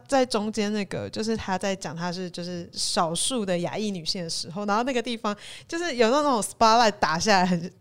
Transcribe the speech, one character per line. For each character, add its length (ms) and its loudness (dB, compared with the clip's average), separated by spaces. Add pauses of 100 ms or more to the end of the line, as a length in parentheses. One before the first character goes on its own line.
在 180 4
中 280 -2
间 200 -2
那 120 -2
个， 260 -8
就 100 -8
是 160 -2
他 220 -4
在 160 -2
讲 200 -8
他 180 -4
是， 180 -8
就 140 -10
是 280 -10
少 400 0
数 320 -2
的 140 0
亚 180 -4
裔 140 -4
女 140 -6
性 180 -4
的 80 -6
时 220 -6
候， 140 -6
然 100 2
后 80 0
那 80 -2
个 100 0
地 140 -4
方 200 -4 (300)
就 100 -6
是 200 -2
有 160 6
那 100 4
种 180 2
spotlight 600 6
打 180 2
下 220 6
来， 40 6
很， 160 2 (200)